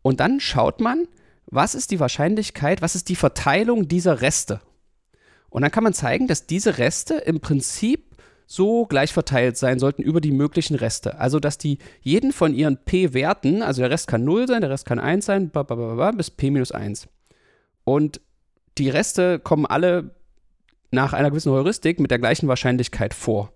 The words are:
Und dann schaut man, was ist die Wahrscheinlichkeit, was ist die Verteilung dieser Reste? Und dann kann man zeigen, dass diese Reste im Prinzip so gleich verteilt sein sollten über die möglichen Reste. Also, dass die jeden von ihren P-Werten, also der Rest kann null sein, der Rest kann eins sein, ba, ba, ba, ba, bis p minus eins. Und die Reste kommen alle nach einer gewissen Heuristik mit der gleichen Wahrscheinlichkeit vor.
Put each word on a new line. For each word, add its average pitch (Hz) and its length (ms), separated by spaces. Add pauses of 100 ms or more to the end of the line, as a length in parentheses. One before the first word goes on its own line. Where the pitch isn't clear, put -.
Und 131 200
dann 240 200
schaut - 400
man, 277 280 (360)
was 147 300
ist - 160
die 185 100
Wahrscheinlichkeit, 170 800
was 165 140
ist - 160
die 175 60
Verteilung 196 720
dieser 165 360
Reste? 104 400 (880)
Und 127 120
dann 143 80
kann 220 140
man 202 100
zeigen, 147 320
dass 156 200
diese 196 320
Reste 131 360
im 160 260
Prinzip - 760 (300)
so 220 400
gleich 143 260
verteilt 127 440
sein 127 220
sollten 135 240
über 160 180
die 147 120
möglichen 147 440
Reste. - 420
Also, 139 220
dass 147 180
die 147 200 (220)
jeden 233 320
von 156 220
ihren 139 300
P-Werten, 175 760
also 135 200
der 127 80
Rest 156 160
kann 120 180
null 208 220
sein, 240 140
der 151 100
Rest 135 160
kann 117 140
eins 180 260
sein, 196 240
ba, 147 120
ba, 127 120
ba, 117 200
ba, 151 180
bis 202 180
p 135 200
minus 131 220
eins. - 360 (760)
Und 147 360 (580)
die 135 120
Reste 180 480
kommen 151 280
alle 175 480 (760)
nach 131 220
einer 143 180
gewissen 147 220
Heuristik 165 480
mit 135 100
der 123 80
gleichen 123 300
Wahrscheinlichkeit 123 680
vor. 101 420